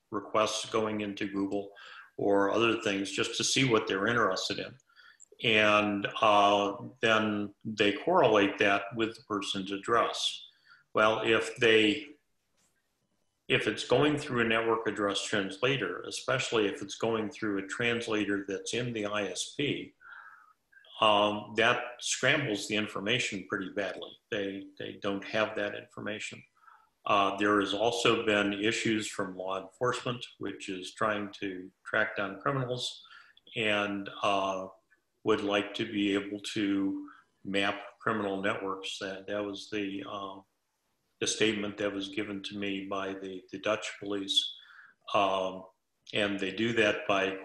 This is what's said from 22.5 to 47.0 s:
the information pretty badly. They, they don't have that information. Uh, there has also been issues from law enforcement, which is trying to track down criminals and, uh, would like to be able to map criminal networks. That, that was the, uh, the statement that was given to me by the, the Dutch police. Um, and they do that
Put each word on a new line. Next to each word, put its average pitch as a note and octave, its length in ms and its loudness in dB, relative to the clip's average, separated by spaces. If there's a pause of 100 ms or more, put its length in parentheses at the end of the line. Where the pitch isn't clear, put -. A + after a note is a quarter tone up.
the G#2+ 80 -2
information G#2 760 -2
pretty G2 260 -4
badly. - 360 -6 (180)
They, G2 360 -4 (120)
they G#2 240 -10
don't G2 240 -4
have G#2+ 300 0
that G#2 180 -4
information. G#2+ 680 -10 (640)
Uh, G2 300 4
there G#2 220 4
has F#2+ 140 0
also A2 500 2
been G#2 300 4
issues A2 540 0
from F#2+ 280 -6
law F#2+ 240 -4
enforcement, B2 640 -4 (140)
which G2+ 320 -10
is F#2 240 -8
trying G#2 460 -2
to F#2 320 -8 (120)
track G#2+ 320 -2
down G2 260 -4
criminals B2+ 600 -4 (540)
and, G2+ 560 0 (100)
uh, G2 460 0 (560)
would G#2 180 4
like G2+ 320 0
to A2 180 -4
be G2+ 220 2
able G2+ 280 -2 (120)
to G2 540 0 (360)
map G2+ 380 -2 (180)
criminal G2+ 440 -2
networks. F#2+ 580 -4
That, F#2+ 240 -8
that G#2 180 -4
was G2 280 -10
the, G2 360 -4
uh, G2 340 -10 (800)
the A2+ 60 0
statement G#2 500 0
that G#2 160 -2
was G2 140 -6
given G#2 340 -6
to G#2 160 -10
me G2 320 -6
by G2 240 -6
the, F#2+ 380 -10
the G2 80 -10
Dutch G#2+ 400 -2
police. G2 540 -2 (600)
Um, F#2+ 500 2 (500)
and G2+ 260 0
they F#2+ 120 -2
do A2 220 0
that G#2 360 2